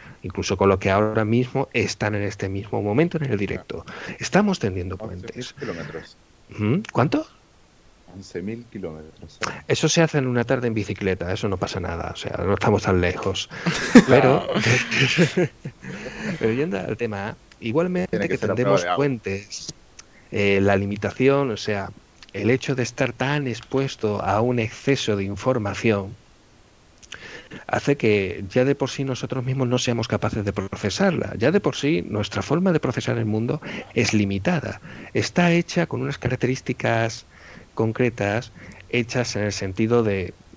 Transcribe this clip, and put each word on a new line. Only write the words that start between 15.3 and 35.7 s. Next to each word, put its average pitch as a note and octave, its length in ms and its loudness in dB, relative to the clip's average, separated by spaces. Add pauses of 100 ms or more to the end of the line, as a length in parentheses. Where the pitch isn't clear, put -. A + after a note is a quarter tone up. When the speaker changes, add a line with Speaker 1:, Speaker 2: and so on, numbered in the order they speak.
Speaker 1:
pero A2 140 2
yendo D3 260 -2
al - 180 -6
tema, G#2+ 380 -6 (240)
igualmente F3+ 500 -2
Speaker 2:
Tiene G2+ 180 -2
Speaker 1:
que F2+ 60 -2
Speaker 2:
que - 40 -2
ser G2 140 -2
a F#2 40 0
Speaker 1:
tendemos G2 260 4
Speaker 2:
prueba - 20 -2
de F2 60 -2
agua. F2+ 80 2
Speaker 1:
puentes, A2 760 -4 (580)
eh, G2+ 300 2
la G2 140 6
limitación, G#2+ 760 0
o G2+ 60 -6
sea, G2 320 -4 (520)
el G2+ 80 2
hecho C3 260 2
de B2+ 80 0
estar B2+ 300 -2
tan C#3 340 -2
expuesto A2+ 760 -2
a G2+ 180 2
un B2 180 2
exceso A2+ 560 0
de G2 80 -2
información G2+ 920 0 (1500)
hace - 300 0
que G2+ 520 2
ya B2+ 160 4
de C#3 100 4
por C3+ 140 -2
sí - 140 -6
nosotros C3 400 -4
mismos C3 240 0
no B2 100 2
seamos A#2 300 0
capaces A2 360 -2
de G2+ 100 -2
procesarla. G#2 840 -2
Ya - 140 4
de G3+ 80 4
por - 160 -2
sí E3 320 0
nuestra G#2 340 -2
forma F3+ 300 2
de D#3+ 80 4
procesar A#2+ 380 -2
el A#2+ 80 0
mundo A2 360 0 (320)
es A#2 200 2
limitada. G2+ 680 0 (320)
Está F3 380 2
hecha E3+ 340 2